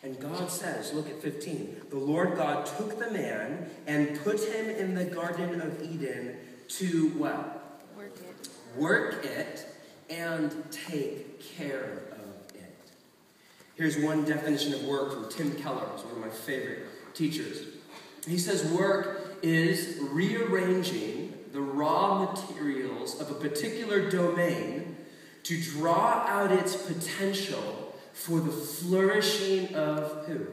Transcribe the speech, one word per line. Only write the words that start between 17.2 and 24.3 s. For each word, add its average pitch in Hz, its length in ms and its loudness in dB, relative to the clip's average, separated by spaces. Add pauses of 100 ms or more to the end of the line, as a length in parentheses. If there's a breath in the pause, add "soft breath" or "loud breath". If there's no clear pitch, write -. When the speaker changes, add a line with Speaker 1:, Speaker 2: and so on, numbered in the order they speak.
Speaker 1:
He 170 100 0
says, 175 280 2
Work 190 760 2
is 165 580 4
rearranging 185 1300 2 (180)
the 139 100 -2
raw 175 680 4
materials - 880 -4
of - 120 -4
a - 40 -4
particular 208 760 0
domain 170 840 2 (520 loud breath)